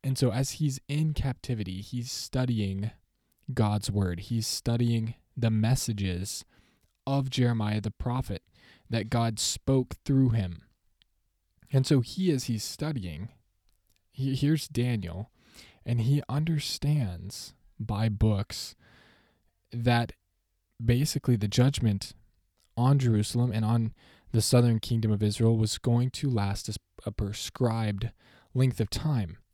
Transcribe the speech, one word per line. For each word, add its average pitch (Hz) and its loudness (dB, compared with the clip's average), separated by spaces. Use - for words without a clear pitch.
And 135 -2
so 127 2
as 135 -2
he's 139 -2
in 151 -2
captivity, 107 -4
he's 120 -8
studying 107 -2
God's 104 0
word. 92 0
He's 110 -4
studying 117 0
the 117 2
messages 107 0
of 135 0
Jeremiah 113 2
the 104 -4
prophet - -6
that 113 -2
God 117 0
spoke - 0
through 135 4
him. 95 -2
And 131 2
so 147 4
he, 180 -2
as 131 -2
he's 113 -4
studying, 101 -8
he 135 -4
hears 143 0
Daniel, 107 -4
and 120 0
he 139 2
understands 143 -2
by 110 0
books 104 0
that 120 2
basically 123 2
the 104 0
judgment 120 2
on 135 4
Jerusalem 117 2
and 110 0
on 113 2
the 110 4
southern 120 4
kingdom 110 0
of 104 2
Israel 113 4
was 110 0
going 123 2
to 143 -4
last 101 -2
a, 104 -6
a 117 -4
prescribed 110 -4
length 127 2
of 107 0
time 117 -2